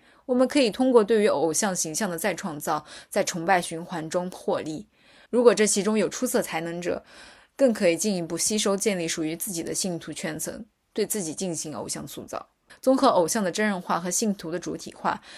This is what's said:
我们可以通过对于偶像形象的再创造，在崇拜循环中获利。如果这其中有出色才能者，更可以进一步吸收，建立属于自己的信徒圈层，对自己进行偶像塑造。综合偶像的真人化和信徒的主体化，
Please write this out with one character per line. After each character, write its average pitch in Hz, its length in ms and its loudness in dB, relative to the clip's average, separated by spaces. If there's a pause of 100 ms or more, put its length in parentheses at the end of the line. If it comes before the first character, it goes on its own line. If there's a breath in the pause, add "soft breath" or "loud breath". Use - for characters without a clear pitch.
(260 soft breath)
我 254 100 0
们 254 120 6
可 294 120 2
以 240 100 6
通 254 220 2
过 233 120 8
对 214 200 4
于 208 40 4
偶 156 240 2
像 190 240 0
形 160 180 -4
象 196 160 -2
的 165 80 -4
再 190 160 -2
创 160 260 -8
造， 151 260 -2 (240 loud breath)
在 196 140 0
崇 165 220 -6
拜 180 160 4
循 170 220 -8
环 160 260 -8
中 185 200 -2
获 175 300 -4
利。 147 280 -8 (420 soft breath)
如 240 120 4
果 233 140 10
这 208 100 4
其 202 160 2
中 214 160 0
有 180 100 4
出 - 200 -4
色 214 140 0
才 165 200 -4
能 170 200 -6
者， - 220 -4 (520 loud breath)
更 254 180 4
可 202 160 2
以 165 80 4
进 202 180 0
一 175 60 -2
步 170 160 -4
吸 214 200 0
收， 202 200 2
建 190 200 0
立 165 100 -4
属 160 160 -4
于 156 120 -2
自 190 160 -6
己 165 120 -4
的 160 100 -6
信 170 240 -4
徒 156 160 -12
圈 156 260 -8
层， - 260 -10 (280)
对 214 120 -2
自 214 160 -4
己 156 120 -6
进 180 220 -6
行 147 200 -8
偶 104 120 -10
像 147 200 -8
塑 - 180 -14
造。 - 240 -12 (300 loud breath)
综 262 160 4
合 262 120 4
偶 180 200 6
像 214 160 0
的 180 80 -2
真 214 140 0
人 196 160 -2
化 175 180 -2
和 180 120 -6
信 208 240 0
徒 160 160 -10
的 180 80 -4
主 160 180 -8
体 - 160 -16
化， - 260 -4 (180 loud breath)